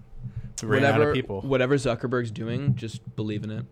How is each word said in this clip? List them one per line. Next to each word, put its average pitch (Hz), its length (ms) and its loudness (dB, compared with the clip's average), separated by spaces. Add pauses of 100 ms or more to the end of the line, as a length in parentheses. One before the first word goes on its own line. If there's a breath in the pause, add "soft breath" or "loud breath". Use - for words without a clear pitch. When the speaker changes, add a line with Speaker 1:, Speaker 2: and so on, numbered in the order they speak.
(640 loud breath)
Speaker 1:
We 113 60 -6
ran 131 160 4
out 139 60 6
of 139 80 4
Speaker 2:
Whatever, 147 140 4
Speaker 1:
people. 110 280 -2
Speaker 2:
whatever 131 340 4
Zuckerberg's 123 560 0
doing, 127 440 -2
just - 420 -10
believe 107 260 -4
in 107 80 -8
it. 117 200 -8